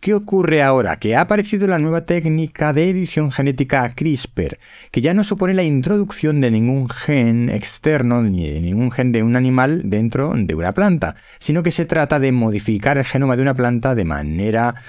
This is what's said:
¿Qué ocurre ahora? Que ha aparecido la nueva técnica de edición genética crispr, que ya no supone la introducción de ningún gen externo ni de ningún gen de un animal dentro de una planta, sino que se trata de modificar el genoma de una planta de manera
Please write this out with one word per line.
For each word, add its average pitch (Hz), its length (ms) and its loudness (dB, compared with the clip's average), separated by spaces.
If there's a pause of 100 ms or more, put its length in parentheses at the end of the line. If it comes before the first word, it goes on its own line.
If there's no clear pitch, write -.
¿Qué 208 140 0
ocurre 190 480 2
ahora? 131 360 2
Que 107 180 0
ha 151 60 4
aparecido 208 440 0
la 185 120 2
nueva 160 260 0
técnica 160 680 -2
de 160 180 2
edición 170 420 -2
genética 135 600 -2
crispr, 127 680 -4 (340)
que - 80 0
ya 151 140 2
no 208 100 2
supone 190 280 -2
la 185 120 2
introducción 156 760 0
de 127 100 4
ningún 123 380 2
gen 120 600 0
externo 120 720 0
ni 92 260 0
de 73 120 -4
ningún 104 320 0
gen 127 180 0
de 113 140 2
un 117 100 2
animal 127 520 2
dentro 113 500 -2
de 90 180 -2
una 85 180 -2
planta, 175 440 0 (240)
sino 160 240 -2
que 170 80 0
se 165 140 -2
trata 156 340 0
de 135 100 2
modificar 113 680 0
el 131 60 0
genoma 131 320 0
de 127 60 0
una 135 120 2
planta 123 420 0
de 104 80 0
manera 95 720 -2 (120)